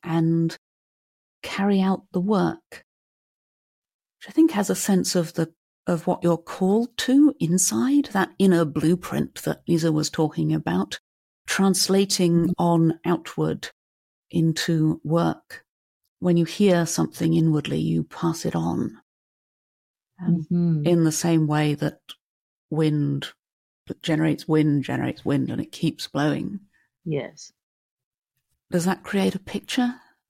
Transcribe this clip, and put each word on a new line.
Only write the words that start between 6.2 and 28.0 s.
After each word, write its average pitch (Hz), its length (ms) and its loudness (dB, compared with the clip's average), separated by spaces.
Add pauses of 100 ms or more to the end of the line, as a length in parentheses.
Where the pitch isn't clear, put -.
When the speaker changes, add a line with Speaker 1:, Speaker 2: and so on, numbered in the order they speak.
Speaker 1:
you're 170 120 4
called 196 640 -2
to 285 400 6
inside, 226 680 2
that 190 240 -2 (100)
inner 180 240 6
blueprint 151 800 -2
that 156 260 -6
Lisa 165 240 2
was 151 180 -2
talking 156 420 -2
about, 165 460 -4 (480)
translating 185 1120 2
on 170 460 2
outward - 640 -4 (640)
into 160 720 0
work. 165 600 -4 (540)
When 175 180 2
you 170 80 4
hear 175 420 2
something 160 480 -2
inwardly, 160 440 0
you 160 240 -2
pass - 420 -6
it - 120 -4
on. - 440 -4 (1200)
Um, 170 300 0
Speaker 2:
Mm-hmm. 170 340 0
Speaker 1:
in 170 200 4
the 156 80 2
same 160 340 2
way 151 280 0
that 151 260 -6 (680)
wind 147 580 0 (720)
generates 156 460 -2
wind, 151 340 2
generates 131 420 -6
wind, 135 240 -2
and 120 120 -6
it - 100 -8
keeps - 380 -6
blowing. 147 500 -4 (460)
Speaker 2:
Yes. 143 480 -8 (1160)